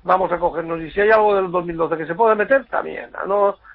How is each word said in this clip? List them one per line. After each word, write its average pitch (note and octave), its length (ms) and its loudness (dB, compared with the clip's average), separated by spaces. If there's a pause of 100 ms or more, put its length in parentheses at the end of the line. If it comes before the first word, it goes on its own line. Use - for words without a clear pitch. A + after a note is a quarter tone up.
vamos F3+ 280 2
a F3 80 -2
cogernos, E3 420 -2
y D#3+ 100 -10
si G3 100 -2
hay G#3 80 4
algo G#3+ 260 4
del F#3+ 160 0
dos F3 140 -2
mil E3+ 100 -6
doce D#3+ 220 -2
que D#3+ 80 -6
se E3 100 -6
pueda A3 200 4
meter, G#3+ 320 0
también, - 420 -8 (180)
no, G3+ 300 0 (180)